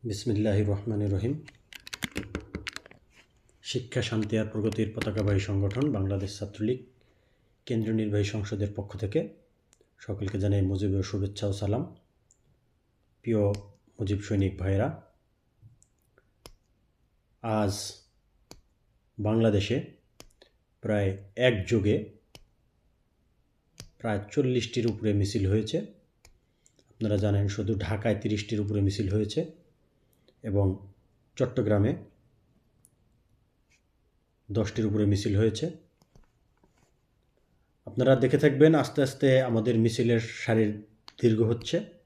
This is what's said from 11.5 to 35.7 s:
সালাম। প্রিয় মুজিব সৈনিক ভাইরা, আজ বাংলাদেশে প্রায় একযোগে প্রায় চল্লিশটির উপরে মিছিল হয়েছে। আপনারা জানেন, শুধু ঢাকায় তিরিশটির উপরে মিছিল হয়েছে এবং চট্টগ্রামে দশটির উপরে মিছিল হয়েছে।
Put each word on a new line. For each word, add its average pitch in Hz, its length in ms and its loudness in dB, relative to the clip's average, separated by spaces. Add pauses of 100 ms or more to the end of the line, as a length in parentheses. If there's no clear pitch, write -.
সালাম। 104 420 -4 (1300)
প্রিয় 113 200 0 (580)
মুজিব 101 220 -2
সৈনিক 98 360 0
ভাইরা, 98 440 -2 (2500)
আজ 107 320 0 (1500)
বাংলাদেশে 110 640 2 (1000)
প্রায় 98 360 0 (180)
একযোগে 113 760 2 (1900)
প্রায় 107 220 -2 (120)
চল্লিশটির 127 560 0
উপরে 107 260 0
মিছিল 101 340 0
হয়েছে। 107 300 0 (1120)
আপনারা 104 280 0
জানেন, 101 300 2
শুধু 101 280 -2
ঢাকায় 104 400 -2
তিরিশটির 104 460 -2
উপরে 104 200 0
মিছিল 98 280 0
হয়েছে 107 520 -2 (840)
এবং 98 440 0 (480)
চট্টগ্রামে 107 600 2 (2500)
দশটির 110 340 0
উপরে 104 200 2
মিছিল 101 300 2
হয়েছে। 110 360 2 (2250)